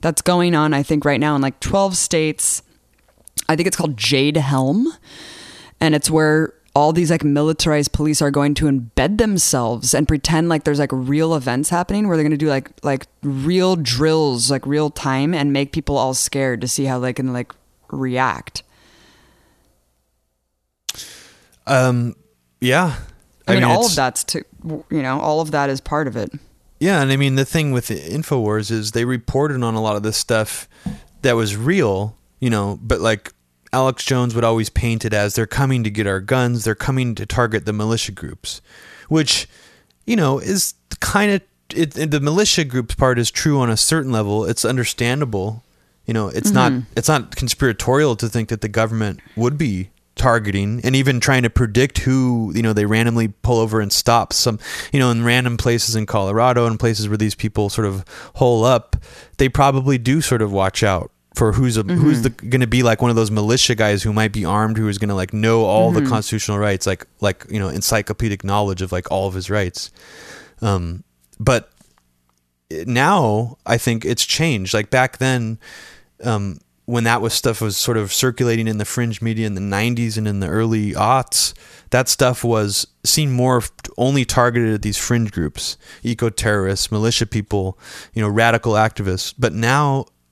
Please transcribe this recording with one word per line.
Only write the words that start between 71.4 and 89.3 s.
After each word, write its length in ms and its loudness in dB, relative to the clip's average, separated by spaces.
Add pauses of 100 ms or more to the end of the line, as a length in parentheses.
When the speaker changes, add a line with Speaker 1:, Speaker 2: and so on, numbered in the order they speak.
Speaker 2:
now 800 2
I 120 0
think 260 -2
it's 220 -2
changed. 480 -2
Like, 160 -2
back 300 0
then, 400 -2 (640)
um, 360 -4 (260)
when 200 -2
that 160 2
was, 120 -2
stuff 280 -2
was 160 -2
sort 180 0
of 160 -2
circulating 560 0
in 120 -2
the 40 -4
fringe 380 -4
media 240 -2
in 80 -4
the 80 -6
nineties 560 -2
and 100 -2
in 120 -2
the 80 -2
early 460 0
aughts, 600 0 (380)
that 180 2
stuff 340 2
was 440 0 (180)
seen 260 2
more 280 4
f-, 120 -4 (260)
only 280 2
targeted 480 2
at 80 -2
these 160 -2
fringe 340 0
groups, 460 -6 (240)
eco-terrorists, 920 -2
militia 360 0
people, 500 -4 (360)
you 80 -2
know, 60 0
radical 460 2
activists. 640 -2